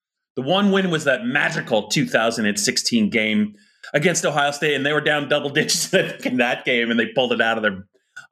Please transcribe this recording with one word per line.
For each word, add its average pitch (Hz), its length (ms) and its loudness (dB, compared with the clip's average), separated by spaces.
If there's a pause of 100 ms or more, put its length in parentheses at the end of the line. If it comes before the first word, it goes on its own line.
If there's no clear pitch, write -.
(340)
The 127 80 -6
one 190 300 2
win 190 180 2
was 156 140 -2
that 120 220 0
magical 147 600 -2
two 123 180 0
thousand 117 400 0
and 104 120 -2
sixteen 110 520 0
game 107 440 0 (380)
against 160 320 0
Ohio 143 260 0
State, 147 240 0
and 135 120 -2
they 151 80 0
were 151 80 0
down 147 260 0
double 143 220 0
<laughs> - 0 -
digits - 420 -2
in 160 460 0
that 123 260 0
game, 117 260 0
and 117 80 0
they 110 80 2
pulled 123 260 0
it 113 100 0
out 113 160 2
of 107 40 -6
their, 95 240 -2 (460)